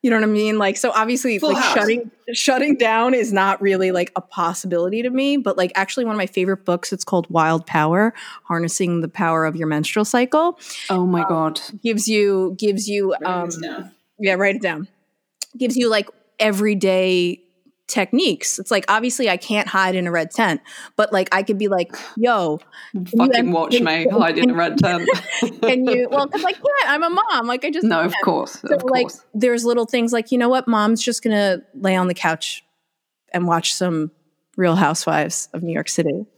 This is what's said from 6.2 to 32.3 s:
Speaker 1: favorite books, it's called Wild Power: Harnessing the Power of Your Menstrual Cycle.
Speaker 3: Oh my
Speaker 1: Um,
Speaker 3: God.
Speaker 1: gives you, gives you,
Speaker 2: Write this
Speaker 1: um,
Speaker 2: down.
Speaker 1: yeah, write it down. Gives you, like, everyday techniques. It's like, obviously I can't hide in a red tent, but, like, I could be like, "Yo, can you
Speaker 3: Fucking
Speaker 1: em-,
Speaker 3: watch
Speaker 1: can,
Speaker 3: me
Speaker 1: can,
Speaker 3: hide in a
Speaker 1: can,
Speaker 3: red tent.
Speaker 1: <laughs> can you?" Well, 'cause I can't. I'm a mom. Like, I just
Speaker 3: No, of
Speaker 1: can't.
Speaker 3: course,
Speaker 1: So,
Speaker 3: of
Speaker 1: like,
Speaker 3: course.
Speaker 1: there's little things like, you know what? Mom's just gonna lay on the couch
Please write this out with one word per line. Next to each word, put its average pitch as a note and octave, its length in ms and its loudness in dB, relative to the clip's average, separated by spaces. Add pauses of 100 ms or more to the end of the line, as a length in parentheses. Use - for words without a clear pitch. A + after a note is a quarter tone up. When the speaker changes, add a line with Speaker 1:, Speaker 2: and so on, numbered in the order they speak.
Speaker 1:
favorite F#3+ 400 -2
books, F3 260 -2
it's F#3 120 -8
called F3 260 0
Wild E3 360 2
Power: F3 460 2 (300)
Harnessing E3+ 580 -2
the E3 80 -4
Power E3 380 0
of D#3 100 -4
Your E3 100 -4
Menstrual D#3 380 -2
Cycle. C#4+ 540 0 (320)
Speaker 3:
Oh F3+ 160 2
my F3+ 160 2
Speaker 1:
Um, G3 80 -2
Speaker 3:
God. D#3+ 300 -2 (220)
Speaker 1:
gives A3 240 -2
you, G3 520 2
gives G#3 280 -2
you, G3+ 260 -2
Speaker 2:
Write F3 340 -4
this E3 100 -8
Speaker 1:
um, D#3+ 60 -10
Speaker 2:
down. - 280 -12 (280)
Speaker 1:
yeah, G3 160 0
write G3 220 0
it G#3 60 -8
down. E3+ 260 -6 (680)
Gives B3 180 0
you, A#3+ 140 2
like, G#3 220 2 (280)
everyday F#3+ 1000 2 (460)
techniques. A3 720 0
It's G3 120 -8
like, G3 180 0
obviously A#3 400 0
I F3+ 80 2
can't G#3 320 -2
hide F#3+ 260 0
in F3+ 120 -2
a F3 40 -4
red E3 200 0
tent, F#3 320 0 (340)
but, - 160 2
like, F#3 200 2
I G3 100 2
could G3+ 160 -2
be G#3 100 0
like, F3+ 240 0 (240)
"Yo, G3+ 420 0 (340)
can F#3 120 -6
you A3+ 140 0
Speaker 3:
Fucking B3+ 180 4
Speaker 1:
em-, A#3 160 2
Speaker 3:
watch E3 240 0
Speaker 1:
can, A#3+ 80 4
Speaker 3:
me E3 220 0
Speaker 1:
can, G#3 120 2
Speaker 3:
hide E3+ 200 2
in - 60 4
a - 20 4
Speaker 1:
can, B3 100 2
Speaker 3:
red E4 220 0
tent. F3 280 2 (280)
Speaker 1:
<laughs> - 280 -4
can B3+ 220 2
you?" B3 260 0
Well, C#4 160 0
'cause D4+ 160 -4
I F#4 100 0
can't. G4 120 -12 (220)
I'm D4 160 0
a E4+ 80 0
mom. F4+ 360 0
Like, B3 160 -4
I D4+ 80 -4
just D4 140 -4
Speaker 3:
No, F3 160 2
of F3 120 0
Speaker 1:
can't. G#3+ 120 -4
Speaker 3:
course, - 280 -2 (140)
Speaker 1:
So, - 100 2
Speaker 3:
of C4+ 80 -4
Speaker 1:
like, B3+ 240 2
Speaker 3:
course. - 140 -18 (120)
Speaker 1:
there's A#3 320 2
little A#3+ 180 2
things A#3 300 0
like, A3+ 180 -2
you B3+ 60 2
know A#3+ 100 2
what? B3+ 180 2
Mom's A3 360 2
just A#3 200 -4
gonna G3+ 360 2 (160)
lay G3 200 0
on F#3 140 2
the F3+ 60 -2
couch - 500 -4 (680)